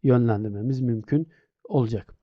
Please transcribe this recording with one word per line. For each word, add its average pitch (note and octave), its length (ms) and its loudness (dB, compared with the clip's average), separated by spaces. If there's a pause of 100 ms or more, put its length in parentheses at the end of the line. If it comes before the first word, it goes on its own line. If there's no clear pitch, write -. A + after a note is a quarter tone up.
yönlendirmemiz A#2 760 2
mümkün C3 480 -2 (360)
olacak. A#2 580 -4